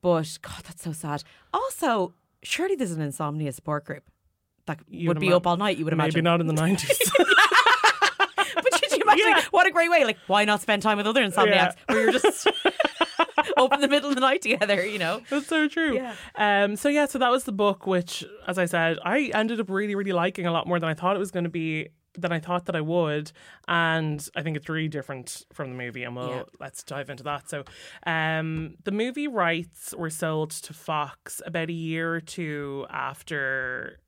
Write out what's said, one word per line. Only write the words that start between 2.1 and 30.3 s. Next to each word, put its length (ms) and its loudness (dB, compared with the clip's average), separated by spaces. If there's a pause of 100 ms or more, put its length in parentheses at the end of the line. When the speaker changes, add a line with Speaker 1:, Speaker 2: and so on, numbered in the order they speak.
Speaker 1:
surely 320 -2
there's 160 -2
an 100 -4
insomnia 520 -4
support 320 -6
group 180 -12 (640)
that 140 -6 (100)
Speaker 2:
You 200 -4
Speaker 1:
would 80 2
Speaker 2:
would 40 -2
Speaker 1:
be 60 2
Speaker 2:
ima- 100 6
Speaker 1:
up 100 2
all 100 2
night, 200 0
you 80 -4
would 100 0
Speaker 2:
Maybe 100 2 (140)
Speaker 1:
imagine. 40 0
Speaker 2:
not 180 4
in 60 0
the 60 0
nineties. 460 2 (180)
Speaker 1:
<laughs> 40 6 (1160)
But 340 0
could 200 2
you 120 2
imagine? 240 6
Speaker 2:
Yeah. 140 6 (100)
Speaker 1:
What 160 8
a 40 2
great 200 4
way. 140 6
Like, 120 0 (100)
why 180 4
not 160 2
spend 200 0
time 160 2
with 100 0
other 180 4
insomniacs 280 4
Speaker 2:
Yeah. 200 4 (140)
Speaker 1:
where 160 2
you're 100 2
just 340 2
Speaker 2:
<laughs> 680 0
Speaker 1:
<laughs> 400 0
up 160 4
in 80 0
the 60 2
middle 220 2
of 60 0
the 60 -2
night 200 2
together, 440 0
you 140 -6
know? 300 -2
Speaker 2:
That's 180 -4
so 200 0
true. 280 -2
Speaker 1:
Yeah. 200 -6 (200)
Speaker 2:
Um, 400 2
so, 140 0
yeah, 160 2
so 140 -4
that 120 4
was 120 2
the 80 -6
book, 340 0
which, 380 -2 (240)
as 100 -4
I 80 2
said, 380 0
I 300 0
ended 260 0
up 100 -4
really, 260 -2
really 180 -2
liking 320 -2
a 60 0
lot 160 -2
more 120 0
than 100 2
I 40 0
thought 220 0
it 40 -2
was 120 -4
gonna 180 -2
be, 400 -4 (280)
than 140 -4
I 80 -2
thought 260 -4
that 100 -4
I 60 0
would. 500 -2 (360)
And 680 0
I 60 -6
think 160 -4
it's 120 -12
really 180 -2
different 560 -10 (100)
from 160 -10
the 60 -10
movie, 280 -10
and 120 -10
we'll, 140 -6
Speaker 1:
Yeah. 140 -8 (160)
Speaker 2:
let's 240 -14
dive 260 -10
into 140 -14
that. 260 -8
So, 160 -10 (400)
um, 800 -2
the 80 -4
movie 360 -4
rights 680 -2
were 120 -6
sold 420 -4